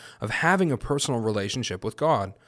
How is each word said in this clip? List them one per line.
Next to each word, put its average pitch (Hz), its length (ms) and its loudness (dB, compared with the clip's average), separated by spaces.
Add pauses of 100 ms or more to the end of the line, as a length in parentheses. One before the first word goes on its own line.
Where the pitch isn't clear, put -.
(200)
of 110 120 -4
having 180 400 2
a 127 60 0
personal 143 420 -2
relationship 104 640 -2
with 110 120 -4
God, 113 380 0 (140)